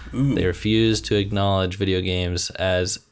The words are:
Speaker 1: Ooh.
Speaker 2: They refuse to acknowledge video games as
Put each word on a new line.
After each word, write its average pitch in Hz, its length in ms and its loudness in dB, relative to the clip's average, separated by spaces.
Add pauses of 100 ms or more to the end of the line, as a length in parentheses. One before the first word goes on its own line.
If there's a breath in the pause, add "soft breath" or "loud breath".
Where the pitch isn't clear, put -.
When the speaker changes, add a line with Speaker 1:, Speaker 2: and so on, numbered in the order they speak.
(140 loud breath)
Speaker 1:
Ooh. 135 220 2
Speaker 2:
They - 100 2
refuse 110 560 2
to - 140 -2
acknowledge 98 640 0
video 95 240 0
games 90 500 -2
as 92 480 -2 (120)